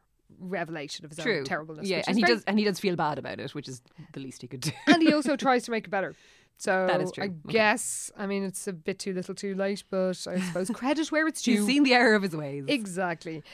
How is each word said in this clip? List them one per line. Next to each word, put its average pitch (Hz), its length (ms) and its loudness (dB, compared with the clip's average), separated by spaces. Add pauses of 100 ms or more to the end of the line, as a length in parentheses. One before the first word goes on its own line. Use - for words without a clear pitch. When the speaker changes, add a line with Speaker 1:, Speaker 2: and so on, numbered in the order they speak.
(400)
Speaker 1:
revelation 165 640 -8
of 147 60 -16
his 151 100 -14
Speaker 2:
True. 180 200 0
Speaker 1:
own 131 40 -4
terribleness, 156 440 -6
Speaker 2:
Yeah, 175 100 2
Speaker 1:
which - 100 -2
Speaker 2:
and 185 60 0
Speaker 1:
is - 20 4
Speaker 2:
he 233 60 4
Speaker 1:
very - 120 6
Speaker 2:
does, 196 100 -2
and 202 140 2
he 214 60 4
does 202 160 0
feel 180 160 0
bad 151 220 0
about 120 200 -8
it, 127 160 -10
which 131 140 -10
is 127 140 -12 (300)
the 147 80 -12
least 135 220 -12
he 123 60 -14
could 131 120 -10
do. 151 120 -2 (140)
Speaker 1:
And 330 160 8
he 311 100 6
also 302 240 2
Speaker 2:
<laughs> - 100 -2
Speaker 1:
tries 247 180 4
to 240 60 -10
make 220 140 -2
it 175 60 -14
better. 180 240 -2 (440)
So 185 280 2
Speaker 2:
That 185 160 2
is 185 100 -4
true. 190 120 -6
Speaker 1:
I - 20 -2
Speaker 2:
Okay. 180 100 -6 (120)
Speaker 1:
guess, 220 680 2
I 202 100 -6
mean, 196 160 -2
it's 190 240 -6
a 202 60 -6
bit 185 260 -6
too 196 140 -6
little 185 220 -6
too 196 200 -6
late, 196 360 -2
but 185 360 0
I 185 140 -2
suppose 180 300 -2
Speaker 2:
<laughs> 220 40 -2
Speaker 1:
credit 294 380 -2
where 311 160 4
it's - 160 -4
Speaker 2:
He's 226 160 4
Speaker 1:
due. 208 60 2
Speaker 2:
seen 277 180 4
the 262 80 6
error 240 220 8
of 202 80 4
his 175 120 -2
ways. 143 320 -6
Speaker 1:
Exactly. 175 760 -2 (120)